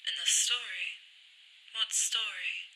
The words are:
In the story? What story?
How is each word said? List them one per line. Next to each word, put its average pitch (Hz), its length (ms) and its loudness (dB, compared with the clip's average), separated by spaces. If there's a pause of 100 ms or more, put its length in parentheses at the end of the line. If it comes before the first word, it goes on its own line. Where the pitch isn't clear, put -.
In - 160 -4
the - 60 -2
story? - 600 2 (840)
What - 200 0
story? - 840 0